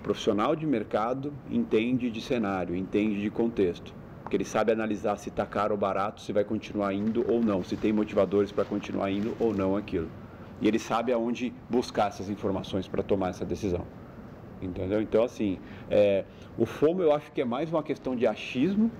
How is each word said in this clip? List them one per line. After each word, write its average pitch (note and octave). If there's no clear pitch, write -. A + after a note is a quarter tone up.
profissional G#2+
de D#3
mercado B2
entende A#2
de A2
cenário, G2
entende G2+
de G#2
contexto. G#2+
Porque -
ele G2
sabe G#2+
analisar G#2+
se -
tá G#2
caro G#2
ou -
barato, G2
se -
vai G#2
continuar G#2
indo G#2+
ou A#2
não, G2+
se G2
tem G#2+
motivadores G2+
pra G2
continuar G2
indo G#2
ou A2+
não G2
aquilo. F2+
E -
ele G#2+
sabe A#2
aonde A#2
buscar A#2
essas G2+
informações F#2+
pra F#2+
tomar F#2+
essa F2+
decisão. F2
Entendeu? F#2
Então, A2
assim, A2
é, G2
o A#2
fomo E3+
eu D3+
acho D3
que D#3
é C3+
mais C3+
uma D#3
questão C3+
de A#2+
achismo F#3+